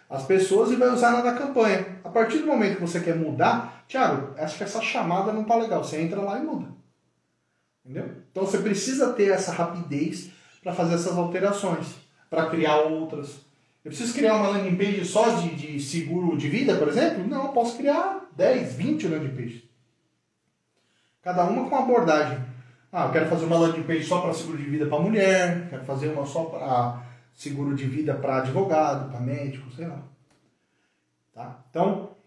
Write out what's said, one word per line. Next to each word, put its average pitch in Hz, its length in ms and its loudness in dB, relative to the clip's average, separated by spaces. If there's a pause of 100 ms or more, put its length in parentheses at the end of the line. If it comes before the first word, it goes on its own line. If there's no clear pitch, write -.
as - 160 -8
pessoas 190 480 4
e 247 40 2
vai 247 140 4
usar 240 340 4
na 240 100 2
campanha. 220 720 0
A - 60 -14
partir 233 280 2
do 302 100 0
momento 220 280 2
que 180 60 -6
você 170 180 -2
quer 165 160 0
mudar, 160 720 0
"Thiago, 220 500 0
acho 165 200 -6
que 208 60 -8
essa 220 180 -6
chamada 202 520 -2
não 214 100 -2
tá 233 120 2
legal." 202 280 0
Você 151 160 -6
entra 175 220 -2
lá 202 160 -2
e 302 60 -4
muda. - 340 -8 (1040)
Entendeu? 131 280 -10 (200)
Então 190 140 -4
você 196 120 0
precisa 240 560 0
ter 202 160 4
essa 185 240 0
rapidez 165 760 -4 (320)
pra 175 120 -6
fazer 170 220 2
essas 175 220 -2
alterações, 185 800 -2 (340)
pra 160 180 0
criar 151 320 4
outras. 156 680 -2 (380)
Eu 147 40 -14
preciso - 240 -4
criar 220 220 4
uma 196 140 2
landing 190 260 0
page 196 300 0
só 220 340 4
de, 160 160 -2
de 143 240 -8
seguro 165 580 -2
de 143 120 -2
vida, 220 260 2
por 147 140 2
exemplo? 214 360 0
Não, 269 200 -4
eu 277 80 -6
posso 240 240 0
criar 320 580 0
dez, - 380 2
vinte 208 340 -2
landing 147 260 -4
pages. 117 300 -10 (1600)
Cada 175 220 2
uma 233 240 0
com - 80 0
abordagem. 180 640 4 (480)
Ah, 165 140 0
eu - 80 0
quero 165 160 2
fazer 165 160 0
uma 165 120 4
landing 160 260 4
page 160 200 -2
só 180 160 0
pra 170 140 -2
seguro 147 240 -8
de 143 80 -8
vida 147 220 -2
pra 151 120 0
mulher, 185 680 2
quero 127 160 -10
fazer 139 240 -4
uma 143 160 -4
só 165 180 -4
pra 123 640 -2 (260)
seguro 139 400 -4
de 135 120 -2
vida 147 280 -2
pra 131 260 -2
advogado, 147 680 0
pra 120 120 -8
médico, 127 500 -6
sei 165 160 -10
lá. 135 140 -12 (1300)
Tá? 123 360 -16
Então, 190 400 0 (180)